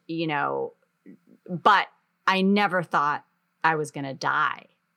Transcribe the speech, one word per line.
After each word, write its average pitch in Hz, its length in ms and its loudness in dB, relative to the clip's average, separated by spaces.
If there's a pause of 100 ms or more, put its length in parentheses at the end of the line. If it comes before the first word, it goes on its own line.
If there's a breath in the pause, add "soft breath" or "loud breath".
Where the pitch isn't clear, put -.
you 165 200 -6
know, 139 460 -4 (760)
but 180 380 4 (400)
I 190 160 2
never 196 400 2
thought 147 420 -2 (380)
I 160 120 4
was 151 140 -4
gonna 139 240 -10
die. 143 540 -4 (300)